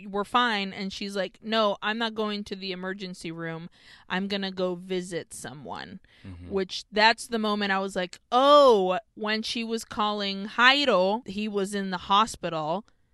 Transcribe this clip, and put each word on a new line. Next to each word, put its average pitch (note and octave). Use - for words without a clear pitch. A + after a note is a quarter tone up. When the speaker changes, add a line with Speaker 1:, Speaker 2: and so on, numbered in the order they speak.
Speaker 1:
we're G3+
fine." G#3
And G3
she's G3+
like, F3+
"No, G#3+
I'm G#3+
not A3+
going G#3
to G#3
the F#3+
emergency F#3
room. E3
I'm F#3+
gonna G3
go F#3
visit F3+
someone." F#2+
Speaker 2:
Mm-hmm. F2
Speaker 1:
Which, F#3+
that's A3
the A3+
moment G#3
I F#3+
was G3
like, F3+
"Oh," B3
when G#3+
she A#3
was A3+
calling G#3
Jairo, A#3+
he G#3
was G3+
in G3
the F3+
hospital F3+